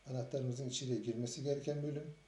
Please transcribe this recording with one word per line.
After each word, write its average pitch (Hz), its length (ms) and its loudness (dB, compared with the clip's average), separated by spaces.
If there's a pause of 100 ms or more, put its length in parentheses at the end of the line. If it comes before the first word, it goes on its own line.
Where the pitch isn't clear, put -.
Anahtarımızın 127 640 0
içeriye 127 300 2
girmesi 117 440 0
gereken 143 400 2
bölüm. 147 320 -2 (140)